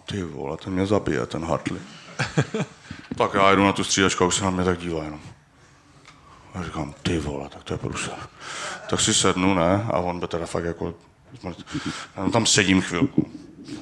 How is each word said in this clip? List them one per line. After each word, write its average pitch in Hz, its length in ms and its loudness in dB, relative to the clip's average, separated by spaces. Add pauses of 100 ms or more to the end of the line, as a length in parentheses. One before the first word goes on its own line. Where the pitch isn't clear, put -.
ty 101 180 -6
vole, 76 340 -6
ten - 160 -8
mě 92 140 2
zabije, 78 400 2
ten 76 180 -6
Hartley. 82 400 -4
<laughs> - 800 -4 (520)
Tak 110 180 2
já 98 200 8
jdu 98 100 6
na 98 80 6
tu 98 120 -2
střídačku 95 400 4
a - 20 6
už 87 80 2
se - 100 0
na 95 60 2
mě 90 140 0
tak 90 140 2
dívá 82 260 -4
jenom. 76 160 -10 (1300)
A 92 80 -8
říkám, 76 400 -8
ty 87 160 -4
vole, 71 300 -6
tak - 160 -18
to 78 100 -6
je - 40 -6
průser. - 360 -6 (760)
Tak 90 100 2
si 110 140 4
sednu, 92 400 4
ne? 92 360 4
A - 80 0
on 87 220 -2
by 87 80 -6
teda 85 180 -4
fakt 85 180 -4
jako, 85 300 -6 (1200)
já 95 160 -2
tam 113 140 4
sedím 95 360 6
chvilku. - 480 0 (520)